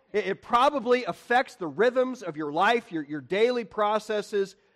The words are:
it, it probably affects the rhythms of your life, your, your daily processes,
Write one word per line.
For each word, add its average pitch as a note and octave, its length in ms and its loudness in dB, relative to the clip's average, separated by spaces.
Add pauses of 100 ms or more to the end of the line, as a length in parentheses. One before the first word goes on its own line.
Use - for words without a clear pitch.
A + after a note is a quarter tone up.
(120)
it, G3 140 -2
it - 160 -6
probably B3 600 2
affects A#3+ 500 -2
the F3 140 -8
rhythms B3 520 0
of E3+ 160 -10
your D3+ 140 -4
life, G#3 400 0
your, D#3+ 140 -4
your D3 160 -8
daily A3+ 420 0
processes, G#3 920 -2 (200)